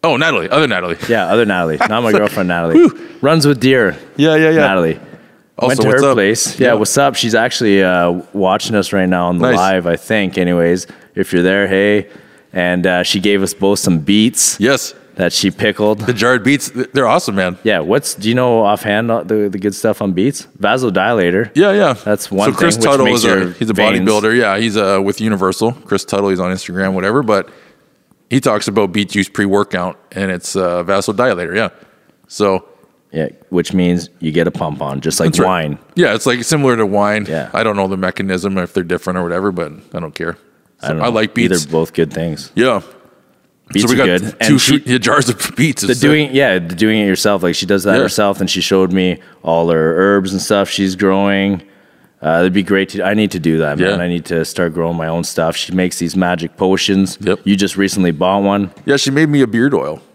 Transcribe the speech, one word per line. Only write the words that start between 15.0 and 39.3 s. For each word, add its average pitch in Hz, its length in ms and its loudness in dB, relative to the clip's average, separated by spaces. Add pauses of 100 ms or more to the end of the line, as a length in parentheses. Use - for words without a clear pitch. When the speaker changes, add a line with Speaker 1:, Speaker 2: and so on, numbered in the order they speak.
Speaker 2:
that 90 180 0
she 95 180 0
pickled. 107 480 0
Speaker 1:
The 113 140 -2
jarred 117 300 0
beets, 135 280 0
th-, 127 220 -6
they're 131 140 2
awesome, 117 280 0
man. 92 280 -2
Speaker 2:
Yeah, 104 180 2
what's, 110 340 -2
do 101 120 -6
you 117 60 2
know 123 300 2
offhand, 107 480 0
uh, 113 120 -2
the, 104 260 0
the 95 100 -6
good 98 160 -2
stuff - 260 -2
on 98 120 -2
beets? 107 340 -2 (120)
Vasodilator. 104 920 0
Speaker 1:
Yeah, 196 200 4
yeah. 185 200 2 (100)
Speaker 2:
That's 107 280 -2
one 101 200 2
Speaker 1:
So - 60 -6
Chris 170 180 2
Speaker 2:
thing, 117 60 -4
which 143 100 2
Speaker 1:
Tuttle 135 140 4
Speaker 2:
makes 117 140 2
Speaker 1:
is 113 60 0
a, - 20 2
Speaker 2:
your 92 240 0
Speaker 1:
he's 110 180 -4
a 107 40 0
Speaker 2:
veins 101 260 2 (100)
Speaker 1:
bodybuilder. 107 280 2
Yeah, 101 200 2
he's, 110 200 -2
uh, 98 260 2
with 98 180 -2
Universal. 107 520 0 (120)
Chris - 200 -4
Tuttle, 101 240 0
he's 92 100 0
on 90 120 -2
Instagram, 95 420 -4
whatever, 101 280 0
but 104 280 0 (800)
he 131 100 2
talks 107 280 0
about 101 260 0
beet 101 160 -2
juice 95 200 -2
pre-workout, 98 680 -2 (140)
and 95 180 -4
it's, 90 240 -8
uh, 87 280 0
vasodilator, 98 720 -2
yeah. 107 140 0 (580)
So 98 380 -2 (480)
Speaker 2:
Yeah, 78 140 -4 (220)
which 87 240 -2
means 87 360 0 (100)
you 80 120 -4
get 82 160 0
a - 40 -2
pump 76 300 -8
on, 69 200 -8
just 80 180 -4
like 82 120 2
Speaker 1:
That's - 100 -2
right. 95 60 2
Speaker 2:
wine. 80 320 -2 (160)
Speaker 1:
Yeah, 135 200 2
it's, 107 100 -6
like, 123 200 0
similar 135 320 2
to 110 80 2
wine. 104 440 0
Speaker 2:
Yeah. 76 240 -6
Speaker 1:
I 110 100 0
don't 107 120 0
know 98 140 0
the 95 80 -4
mechanism, 95 600 -4
if 87 160 -6
they're 90 120 -2
different 90 340 -4
or 90 40 -2
whatever, 92 280 -2